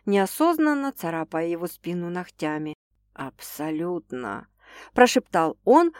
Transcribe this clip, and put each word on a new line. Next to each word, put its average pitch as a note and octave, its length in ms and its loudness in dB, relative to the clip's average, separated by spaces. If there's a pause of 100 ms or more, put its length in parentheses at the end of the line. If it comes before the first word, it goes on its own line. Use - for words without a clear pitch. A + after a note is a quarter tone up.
неосознанно C#4+ 840 2
царапая E3 540 -4
его E3+ 200 -4
спину F3 420 -8
ногтями. D#3 680 -6 (380)
"Абсолютно", D3+ 1400 -8 (440)
прошептал F#3+ 720 2
он, D#4+ 360 6